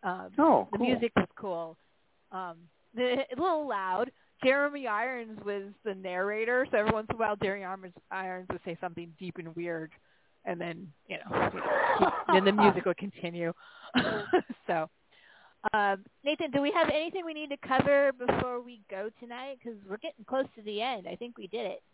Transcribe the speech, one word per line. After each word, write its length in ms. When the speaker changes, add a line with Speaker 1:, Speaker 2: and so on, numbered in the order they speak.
Speaker 1:
Um, 340
Speaker 2:
Oh, 340
Speaker 1:
the 60
Speaker 2:
cool. 100
Speaker 1:
music 280
was 200
cool. 420
Um, 260
the, 320
a 60
little 260
loud. 440
Jeremy 440
Irons 580
was 180
the 100
narrator, 760
so 80
every 140
once 180
in 60
a 40
while 180
Jeremy 260
Irons, 300
Irons 380
would 160
say 160
something 380
deep 180
and 180
weird, 360
and 140
then, 320
you 100
know, 320
keep, 100
then 100
the 80
music 340
would 120
continue. 560
<laughs> 80
So, 220
um, 300
Nathan, 280
do 100
we 100
have 180
anything 360
we 100
need 160
to 60
cover 560
before 480
we 280
go 200
tonight? 440
'Cause 120
we're 100
getting 280
close 300
to 80
the 180
end. 260
I 80
think 220
we 100
did 200
it. 160